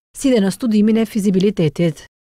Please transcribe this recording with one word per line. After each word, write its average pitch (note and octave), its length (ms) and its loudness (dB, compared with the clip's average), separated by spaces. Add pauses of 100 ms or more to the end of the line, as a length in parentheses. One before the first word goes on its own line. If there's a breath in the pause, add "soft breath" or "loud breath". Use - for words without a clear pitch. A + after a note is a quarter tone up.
(180)
si C4 160 0
dhe A3+ 80 2
në F#3+ 160 -2
studimin A3 460 0
e - 20 -4
fizibilitetit. F#3 1040 -2 (140)